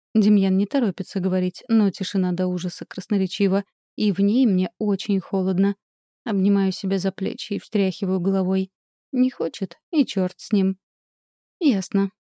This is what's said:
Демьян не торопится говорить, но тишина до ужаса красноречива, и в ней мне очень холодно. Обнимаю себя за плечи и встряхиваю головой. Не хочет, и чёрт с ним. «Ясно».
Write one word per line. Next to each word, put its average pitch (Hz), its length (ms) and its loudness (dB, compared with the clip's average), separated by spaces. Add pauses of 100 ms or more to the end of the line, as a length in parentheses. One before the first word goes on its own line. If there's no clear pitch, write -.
(160)
Демьян 196 420 4
не 202 80 2
торопится 208 540 -2
говорить, 185 480 -2
но 214 240 2
тишина 185 400 -2
до 180 160 -2
ужаса 180 380 -6
красноречива, 196 760 -2 (320)
и 208 160 0
в 170 80 -2
ней 220 280 2
мне 190 220 2 (100)
очень 202 400 -2
холодно. 190 560 0 (500)
Обнимаю 196 460 2
себя 190 260 -4
за 190 140 -2
плечи - 420 -8
и 196 60 -4
встряхиваю 190 600 -2
головой. 190 520 0 (400)
Не 254 180 2
хочет, - 480 -6 (140)
и 302 140 2
чёрт - 320 -4
с - 140 -18
ним. 190 260 2 (840)
«Ясно». 196 500 0 (120)